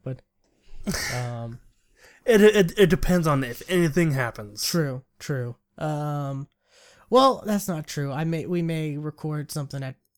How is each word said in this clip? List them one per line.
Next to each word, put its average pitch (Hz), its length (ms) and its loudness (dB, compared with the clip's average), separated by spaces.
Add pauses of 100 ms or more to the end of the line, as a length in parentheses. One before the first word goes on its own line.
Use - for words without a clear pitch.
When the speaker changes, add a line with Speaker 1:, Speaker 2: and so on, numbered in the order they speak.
Speaker 1:
but, 131 180 -10 (640)
Speaker 2:
<laughs> - 300 -4
Speaker 1:
um, 120 440 -8 (680)
Speaker 2:
It, 220 160 6
it, 208 360 8
it 196 120 6
depends 180 360 2
on 143 180 2
if 120 260 -8
anything 170 420 2
happens. 113 520 -4
Speaker 1:
True, 139 400 -2 (140)
true. 123 380 -6 (220)
Um, 147 680 -6 (640)
well, 262 360 4
that's 208 220 -2
not 156 200 -6
true. 139 240 -6
I 139 140 -4
may, 165 200 -4
we 175 160 -2
may 156 360 -4
record 151 540 -8
something 139 300 -8
at 131 140 -10 (220)